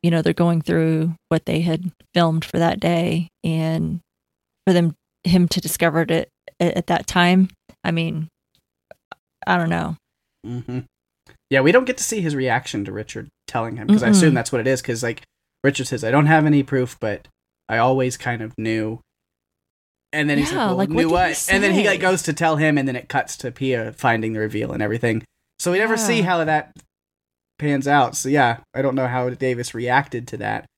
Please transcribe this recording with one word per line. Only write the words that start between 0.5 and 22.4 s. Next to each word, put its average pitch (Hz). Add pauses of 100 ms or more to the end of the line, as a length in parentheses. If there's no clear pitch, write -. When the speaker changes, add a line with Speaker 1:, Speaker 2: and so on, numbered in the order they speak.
Speaker 1:
through 160 (160)
what 160
they 165
had 170 (240)
filmed 165
for -
that 170
day, 170 (160)
and 160 (640)
for 190
them, 170 (280)
him 175
to -
discover 165
it - (300)
at, 175
at 175
that -
time. 185 (340)
I 170
mean, 160 (1160)
I 185
don't 165
know. 165 (460)
Speaker 2:
Mm-hmm. 123 (680)
Yeah, 135
we 147
don't 254
get 254
to -
see 220
his 151
reaction 123
to 98
Richard 104 (180)
telling 113
him, 107
'cause 208
I 226
assume 180
Speaker 1:
Mm-mm. 127
Speaker 2:
that's 117
what 127
it 123
is, 131
'cause, 117
like, 120 (420)
Richard 139
says, 110
"I 110
don't 147
have 156
any 147
proof, 127
but 104 (420)
I 110
always 127
kind 117
of 113
knew." 110 (1120)
And 151
then -
he's 294
Speaker 1:
Yeah, 370
Speaker 2:
like, 220
"Well, -
Speaker 1:
like, -
what 160
Speaker 2:
knew 165
Speaker 1:
did 320
he 320
Speaker 2:
what?" 175
And 196
then 190
he, 196
like, 196
Speaker 1:
say? -
Speaker 2:
goes 185
to 156
tell 160